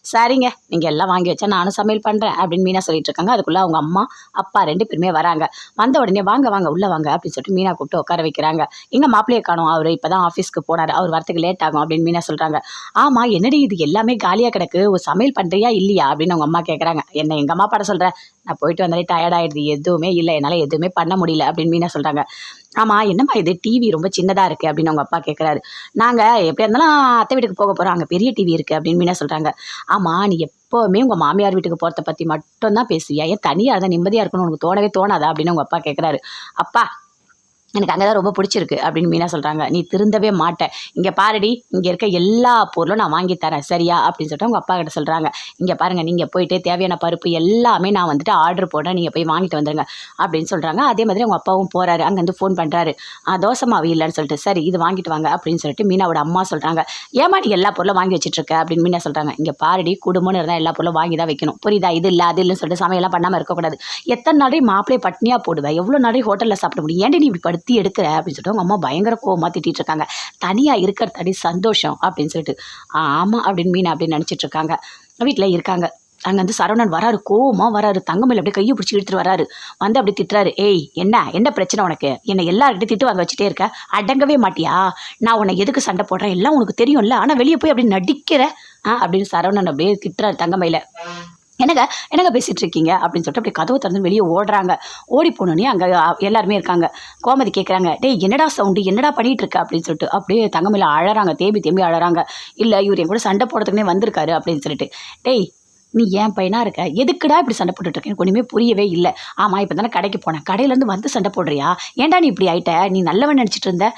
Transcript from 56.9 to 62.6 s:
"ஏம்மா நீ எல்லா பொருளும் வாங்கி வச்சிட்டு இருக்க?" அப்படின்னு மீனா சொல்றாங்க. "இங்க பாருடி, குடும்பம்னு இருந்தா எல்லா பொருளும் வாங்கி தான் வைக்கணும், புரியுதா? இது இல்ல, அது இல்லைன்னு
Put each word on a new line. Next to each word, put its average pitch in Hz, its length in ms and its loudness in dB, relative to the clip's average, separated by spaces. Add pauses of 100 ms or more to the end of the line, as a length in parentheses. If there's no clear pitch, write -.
"ஏம்மா 359 300 2
நீ 226 100 -2
எல்லா 196 200 2
பொருளும் 190 260 -2
வாங்கி 185 180 2
வச்சிட்டு - 260 -4
இருக்க?" 160 160 -2
அப்படின்னு 165 300 0
மீனா 175 180 0
சொல்றாங்க. 151 320 -4
"இங்க 151 160 -2
பாருடி, 165 420 0 (100)
குடும்பம்னு 185 300 0
இருந்தா 170 200 -2
எல்லா 165 160 0
பொருளும் 165 240 -2
வாங்கி 165 220 0
தான் 165 120 -2
வைக்கணும், 151 300 -4
புரியுதா? 190 320 0
இது 170 180 0
இல்ல, 175 160 4
அது 170 180 2
இல்லைன்னு 185 200 0